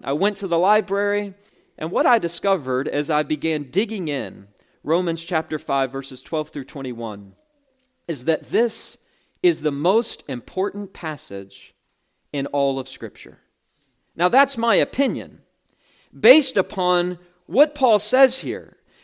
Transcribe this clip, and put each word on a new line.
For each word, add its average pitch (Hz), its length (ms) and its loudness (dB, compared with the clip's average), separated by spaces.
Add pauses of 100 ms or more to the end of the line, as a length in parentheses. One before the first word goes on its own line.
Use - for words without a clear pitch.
I 139 120 -4
went 190 240 0
to 196 100 -4
the 165 100 2
library. 202 760 2 (440)
And 175 140 -6
what 202 140 2
I 180 140 4
discovered 156 680 0
as 147 220 -2
I 151 140 2
began 151 460 -2
digging 196 380 -2
in, 101 400 -6 (340)
Romans 165 440 0
chapter 160 340 -4
five, 135 320 -2
verses 135 320 -10
twelve 156 240 -4
through 139 160 -8
twenty-one, 113 720 -10 (720)
is 131 160 -6
that 147 260 0
this 220 480 -2 (440)
is 160 200 2
the 147 100 0
most 180 580 0
important 190 640 -6
passage - 800 -10 (580)
in 139 160 -4
all 139 320 0
of 131 80 -8
Scripture. - 520 -14 (760)
Now, 175 140 2
that's 269 280 4
my 226 180 0
opinion, 156 640 -2 (760)
based 254 380 6
upon 180 640 0 (260)
what 269 300 2
Paul 233 240 4
says 262 400 4
here, 104 380 -8 (260)